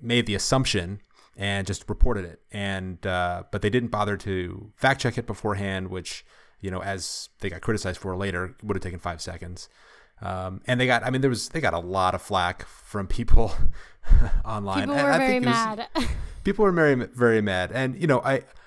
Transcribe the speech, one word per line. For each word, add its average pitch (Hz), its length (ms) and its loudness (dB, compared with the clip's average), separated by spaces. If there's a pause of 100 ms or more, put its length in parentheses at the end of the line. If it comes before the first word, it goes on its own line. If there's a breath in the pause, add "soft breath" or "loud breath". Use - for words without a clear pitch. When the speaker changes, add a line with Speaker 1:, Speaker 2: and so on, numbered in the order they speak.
Speaker 1:
made 120 260 0
the 107 80 -2
assumption 101 680 -2 (360 soft breath)
and 98 300 -4
just - 220 -8
reported 104 360 2
it. 82 160 -18 (120)
And, 95 520 -8
uh, 90 460 -4
but - 100 -6
they 107 100 0
didn't 120 200 -2
bother 104 280 -2
to 95 580 -8
fact 135 240 -2
check 120 180 -4
it 120 80 -10
beforehand, 101 640 -6
which, 92 360 -12 (360 soft breath)
you 95 100 -8
know, 92 100 -6
as 95 480 -10 (120)
they 101 100 -6
got 85 100 -12
criticized 101 380 -4
for 92 180 -8
later, 92 460 -6
would 104 140 -4
have 92 80 -8
taken 87 160 -10
five 87 200 -10
seconds. 87 480 -14 (540 soft breath)
Um, 92 460 -8
and 123 120 0
they 127 60 2
got, 120 160 2
I 123 80 -4
mean, 131 120 -2
there 139 80 2
was, 117 180 -6
they 160 120 -8
got 104 140 0
a 85 60 -2
lot 92 340 0
of 90 80 -6
flack 90 440 -2
from - 420 -10
people - 440 8 (520 loud breath)
<laughs> - 400 8
online. 104 380 -2
Speaker 2:
People 285 120 -2
Speaker 1:
And 294 120 2
Speaker 2:
were 285 60 4
Speaker 1:
I 269 60 4
Speaker 2:
very 262 140 2
Speaker 1:
think 254 120 0
it 240 40 2
was 240 80 2
Speaker 2:
mad. 220 380 -4
<laughs> - 500 -4
Speaker 1:
people 202 200 2
were 196 80 6
very, 156 220 4
very 120 460 2
mad. 92 320 -2
And, 131 280 -4
you 170 60 -2
know, 131 140 4
I, 135 220 -2 (240 loud breath)